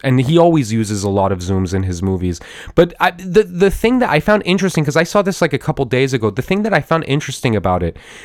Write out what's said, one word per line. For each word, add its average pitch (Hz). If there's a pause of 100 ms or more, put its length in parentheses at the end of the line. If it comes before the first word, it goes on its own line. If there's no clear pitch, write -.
and 131
he 147
always 156
uses 107
a 104
lot 98
of 92
zooms 92
in 95
his 90
movies. 92 (340)
But 175
I, 180
the, 180
the 180
thing 247
that 247
I 151
found 208
interesting, 180
'cause 147
I 160
saw 202
this, 190
like, 165
a 135
couple -
days 127
ago, 110
the 98
thing 196
that 214
I 156
found 160
interesting 131
about 90
it 82 (300)